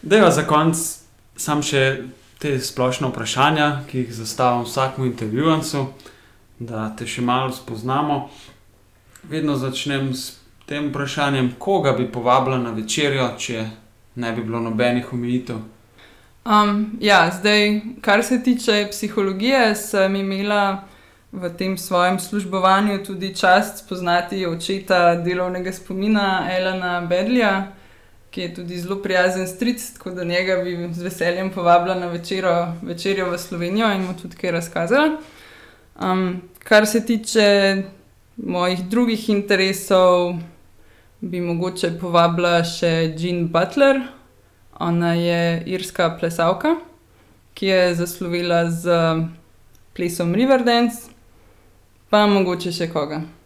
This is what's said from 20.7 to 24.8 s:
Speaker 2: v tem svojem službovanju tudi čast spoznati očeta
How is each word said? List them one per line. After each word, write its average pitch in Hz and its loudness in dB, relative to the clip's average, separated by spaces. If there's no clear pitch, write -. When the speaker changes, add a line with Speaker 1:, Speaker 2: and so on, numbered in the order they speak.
Speaker 2:
v 180 -8
tem 190 -2
svojem 180 0
službovanju 190 0
tudi 190 -8
čast 196 4
spoznati 175 -2
očeta 175 2